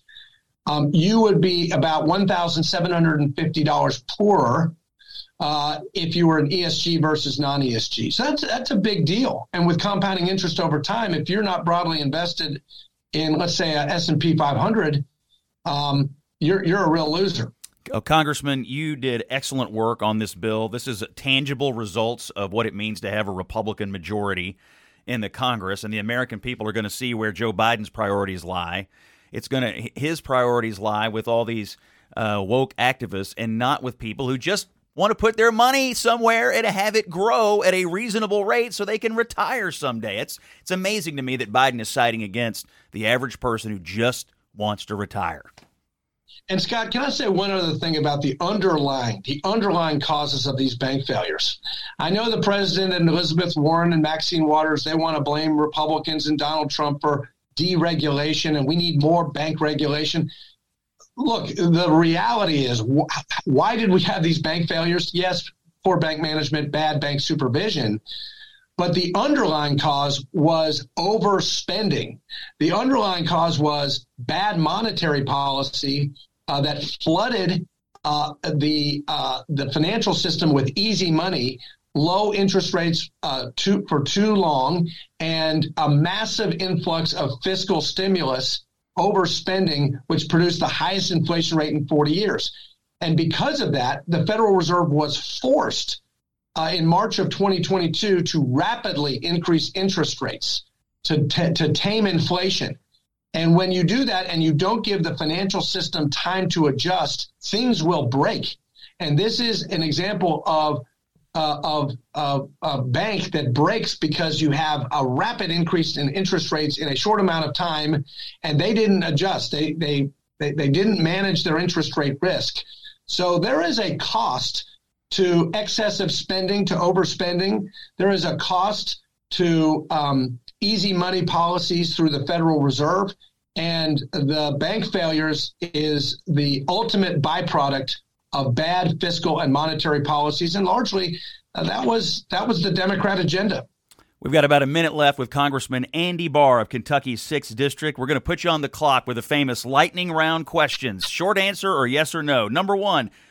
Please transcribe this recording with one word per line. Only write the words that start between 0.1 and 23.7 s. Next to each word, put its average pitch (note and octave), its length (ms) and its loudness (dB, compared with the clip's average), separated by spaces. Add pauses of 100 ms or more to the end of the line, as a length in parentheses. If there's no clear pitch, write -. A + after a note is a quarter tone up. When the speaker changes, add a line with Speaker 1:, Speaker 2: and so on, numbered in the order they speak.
Speaker 1:
um, D3 260 0
you G3 260 6
would G3 220 6
be F3 300 2
about D#3 340 2
one F#3 220 2
thousand E3+ 360 0
seven E3+ 280 0
hundred E3 280 4
and C#3+ 160 0
fifty D#3 280 0
dollars D3 440 0
poorer, E3 680 2 (680)
uh, D3 400 -2 (160)
if E3 200 -2
you E3+ 120 6
were D#3+ 120 6
in C#3+ 140 2
E F3+ 100 0
S E3 140 -2
G E3 200 0
versus D3 420 0
non-E C#3 360 0
S - 140 -4
G. - 220 -2
So A#3 120 0
that's, D4 200 0
that's A#3+ 280 -4
a A3+ 60 2
big F#3 280 2
deal. G#3+ 480 0
And F3 120 2
with E3+ 160 4
compounding F#3+ 460 0
interest F#3+ 320 -2
over D3+ 200 0
time, G3+ 360 -2
if E3+ 140 -2
you're G#3 140 0
not F3+ 220 -2
broadly E3+ 340 2
invested D#3 600 -2 (520)
in, D#3 200 0
let's E3+ 220 0
say, D#3+ 180 0
a D3 80 2
S E3+ 260 -2
and D#3 140 2
P D#3+ 160 4
five C#3+ 180 2
hundred, D#3 480 2 (640)
um, C#3+ 460 0 (300)
you're, F#3 220 2
you're F3+ 220 2
a D#3 40 4
real D#3 220 2
loser. E3+ 400 -2 (400)
Speaker 2:
Oh, - 80 -4
Congressman, C#3+ 640 0
you D3+ 320 -6
did A#2+ 340 -4
excellent C3 420 -4
work A2 300 0
on G#2+ 180 2
this G#2+ 140 -4
bill. A2 360 -4
This A#2+ 180 -10
is G#2+ 160 -8 (140)
tangible C3+ 560 -2
results A2+ 560 -4
of G2 240 -6
what A2+ 120 0
it - 80 -6
means G#2 280 -8
to G#2 100 -6
have G#2 160 -2
a G2+ 40 -2
Republican G2+ 600 -6